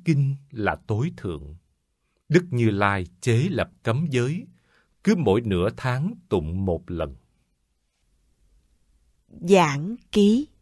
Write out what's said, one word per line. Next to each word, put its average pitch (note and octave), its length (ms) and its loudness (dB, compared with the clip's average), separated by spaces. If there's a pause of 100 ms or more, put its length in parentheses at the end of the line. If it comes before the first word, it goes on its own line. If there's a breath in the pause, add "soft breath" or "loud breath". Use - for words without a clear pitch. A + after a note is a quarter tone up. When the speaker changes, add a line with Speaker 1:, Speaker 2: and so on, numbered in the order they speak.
Speaker 1:
kinh C#3 300 2 (160)
là G2 240 -2 (120)
tối A#2+ 300 -2
thượng. D2+ 380 -10 (760)
Đức F3 220 4
Như A#2 180 2
Lai G2 360 0 (160)
chế A#2+ 280 2
lập A2+ 200 -2 (140)
cấm C#3 260 -2
giới, C3+ 380 -2 (560)
cứ G#3 120 4
mỗi A#2 260 2
nửa G2 360 0
tháng C3+ 360 -4 (160)
tụng F2+ 360 -2
một F2 260 -4
lần. D#2 240 -6 (2250)
Speaker 2:
Giảng E3+ 540 2 (160)
ký. G#3+ 360 4 (140)